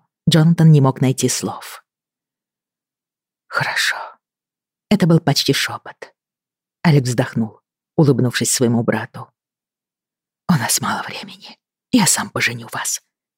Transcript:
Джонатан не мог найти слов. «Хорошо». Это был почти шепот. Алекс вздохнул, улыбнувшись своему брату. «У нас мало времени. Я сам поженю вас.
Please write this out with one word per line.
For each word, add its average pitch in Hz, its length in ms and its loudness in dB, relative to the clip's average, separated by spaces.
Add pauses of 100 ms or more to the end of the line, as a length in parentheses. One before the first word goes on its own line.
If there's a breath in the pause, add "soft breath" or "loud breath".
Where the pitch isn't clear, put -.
(300)
Джонатан 160 420 6
не 151 100 8
мог 135 200 2
найти 127 280 0
слов. - 560 -10 (1600)
«Хорошо». - 500 -4 (920)
Это 196 180 2
был 165 120 6
почти - 340 0
шепот. - 600 -8 (680)
Алекс 143 260 2
вздохнул, 113 540 -4 (340)
улыбнувшись 123 560 2
своему 117 320 0
брату. - 480 -6 (1160)
«У 180 40 2
нас 117 280 -2
мало - 220 -6
времени. - 540 -16 (340)
Я 220 160 0
сам - 220 -4
поженю 117 420 -6
вас. - 300 -8 (360)